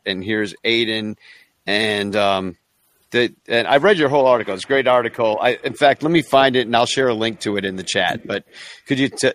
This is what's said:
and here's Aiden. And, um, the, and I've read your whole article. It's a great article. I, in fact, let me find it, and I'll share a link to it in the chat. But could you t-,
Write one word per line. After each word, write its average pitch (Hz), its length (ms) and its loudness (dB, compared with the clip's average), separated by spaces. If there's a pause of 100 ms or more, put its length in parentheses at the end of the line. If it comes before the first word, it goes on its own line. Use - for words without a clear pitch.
and 95 180 -4
here's 107 300 -4 (100)
Aiden. 110 540 -2 (480)
And, 104 500 -2
um, 95 420 0 (540)
the, 120 240 -2 (120)
and 113 200 0
I've 139 160 4
read 202 140 4
your 147 120 2
whole 135 180 2
article. 110 260 2
It's 92 100 -8
a - 40 -16
great 135 200 0
article. 117 540 0
I, 110 220 0
in 131 100 -4
fact, 143 300 2
let 156 80 0
me 165 100 4
find 135 340 2
it, 123 120 2
and 120 80 -2
I'll 117 100 4
share 131 240 0
a 117 40 0
link 110 280 -4
to 101 160 -2
it 98 80 -4
in 95 100 -4
the 95 80 -8
chat. 90 420 -2
But 98 200 -8 (400)
could 139 120 -2
you 135 120 0
t-, - 260 -2